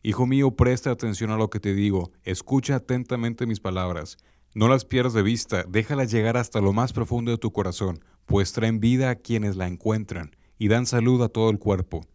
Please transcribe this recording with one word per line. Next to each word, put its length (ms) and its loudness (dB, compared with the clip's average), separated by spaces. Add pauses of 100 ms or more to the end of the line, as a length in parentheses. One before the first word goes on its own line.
Hijo 260 0
mío, 240 4
presta 400 2
atención 400 -4
a 60 -2
lo 120 0
que 100 -6
te 140 -2
digo, 380 0 (120)
escucha 520 -2
atentamente 720 -4
mis 120 -4
palabras. 580 -6 (360)
No 140 4
las 180 4
pierdas 280 0
de 100 2
vista, 440 0
déjalas 440 -2
llegar 260 2
hasta 240 -2
lo 120 4
más 200 0
profundo 380 -2
de 60 -2
tu 140 -4
corazón, 520 -4 (220)
pues 280 2
traen 260 0
vida 300 2
a 60 -2
quienes 400 -2
la 120 -4
encuentran 680 -4 (220)
y 100 0
dan 180 4
salud 360 2
a 80 0
todo 200 2
el 80 0
cuerpo. 580 -2